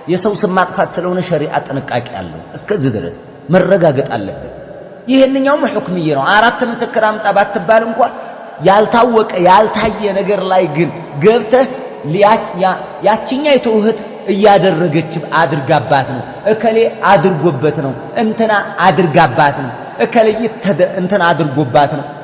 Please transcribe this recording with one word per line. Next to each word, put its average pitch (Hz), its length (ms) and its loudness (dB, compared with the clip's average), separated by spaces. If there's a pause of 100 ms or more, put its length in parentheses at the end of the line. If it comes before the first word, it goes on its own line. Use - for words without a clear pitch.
የሰው 180 300 -2
ስም 180 180 -2
ማጥፋት 180 360 0
ስለሆነ 180 340 -4
ሸሪዓ 151 380 -2
ጥንቃቄ 123 540 -6
አለው። 85 260 -12 (120)
እስከዚህ 143 400 -2
ድረስ 85 220 -6 (340)
መረጋገጥ 170 640 2
አለበት። 101 400 -8 (540)
ይሄንኛውም 269 600 2
ሁክምዬ 175 460 -4
ነው። 135 160 0
አራት 220 340 4
ምስክር 233 420 -2
አምጣ 214 280 -2
ባትባል 202 500 2
እንኳን 233 300 0 (480)
ያልታወቀ 214 800 4
ያልታየ 208 720 2
ነገር 190 300 0
ላይ 185 260 2
ግን 147 220 0 (280)
ገብተህ 233 460 4 (400)
ሊያ-፣ 196 240 2 (300)
ያ-፣ 185 160 0 (280)
ያችኛይቱ 254 720 0
እህት 214 260 2 (300)
እያደረገች 180 840 2 (220)
አድርጋባት 147 760 0
ነው፣ 123 120 -6 (240)
እከሌ 220 300 0 (280)
አድርጎበት 160 720 2
ነው፣ 135 140 -4 (240)
እንትና 220 360 0 (280)
አድርጋባት 156 800 4
ነው፣ 131 140 -6 (280)
እከሌ - 360 2
ይተደ-፣ 196 600 -2
እንትና 185 320 0
አድርጎባት 147 640 0
ነው። 139 140 -6 (180)